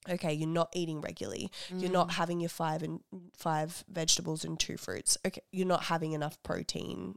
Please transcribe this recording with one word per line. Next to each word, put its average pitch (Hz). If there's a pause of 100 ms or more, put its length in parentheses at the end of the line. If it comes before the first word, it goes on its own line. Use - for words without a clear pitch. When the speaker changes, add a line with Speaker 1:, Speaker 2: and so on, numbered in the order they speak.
Speaker 1:
Okay, 175
you're 156
not 165
eating 160
regularly. 101 (200)
You're 180
not 175
Speaker 2:
Mm. 175
Speaker 1:
having 170
your 170
five 160
and, 156 (360)
five 156
vegetables 160
and 160
two -
fruits. - (100)
Okay, - (100)
you're 185
not 180
having 160
enough 151
protein -